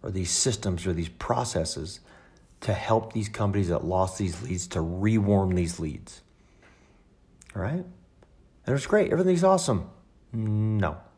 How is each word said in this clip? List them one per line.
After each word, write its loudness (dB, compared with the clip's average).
or -8
these -2
systems 0
or 0
these -2
processes -4
to -2
help 0
these -2
companies 0
that 0
lost 0
these -4
leads -6
to -4
rewarm 2
these 0
leads. -10
All -6
right? -2
And -4
it 0
was -2
great. 4
Everything's 4
awesome. 4
No. 0